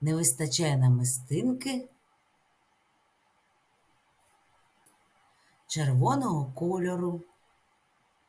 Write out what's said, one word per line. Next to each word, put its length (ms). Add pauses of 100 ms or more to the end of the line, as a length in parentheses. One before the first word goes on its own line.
не 140
вистачає 640
намистинки 1120 (3750)
червоного 840
кольору. 680 (1080)